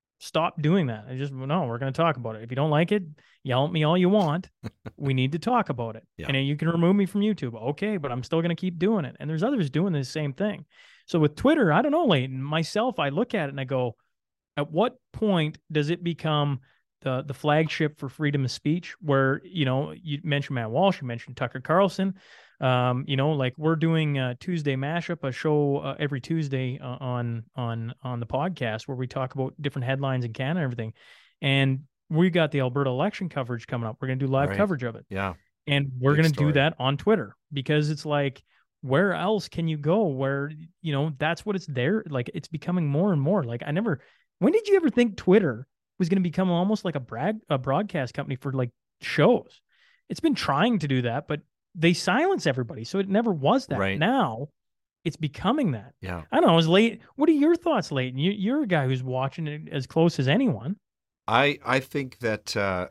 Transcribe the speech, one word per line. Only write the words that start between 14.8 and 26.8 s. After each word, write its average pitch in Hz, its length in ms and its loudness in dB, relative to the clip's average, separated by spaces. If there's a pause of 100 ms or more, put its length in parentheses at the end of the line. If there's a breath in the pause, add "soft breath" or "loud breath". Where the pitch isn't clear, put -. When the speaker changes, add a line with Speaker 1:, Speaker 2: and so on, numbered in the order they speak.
Speaker 1:
point 170 460 0 (140)
does 151 180 2
it 175 140 -4
become 147 560 0 (400 soft breath)
the, 131 260 -4
the 135 80 -8
flagship 151 640 0
for 139 100 -8
freedom 143 360 0
of 120 60 0
speech - 500 -2
where, 135 420 2
you 180 220 -2
know, 131 280 0
you 147 300 -8
mentioned 143 320 -2
Matt 113 160 -4
Walsh, 175 300 2
you 127 80 -8
mentioned 120 280 -10
Tucker 127 240 -6
Carlson. 190 540 0 (460 loud breath)
Um, 127 480 2
you 139 80 -2
know, 139 140 2
like, 135 260 -2
we're 156 180 0
doing 156 440 0
a 127 180 -2
Tuesday 147 400 -2
Mashup, 160 480 -6
a 131 80 -2
show, 147 460 0
uh, 143 200 -6
every 143 220 -2
Tuesday, 135 580 -4
uh, 131 220 -10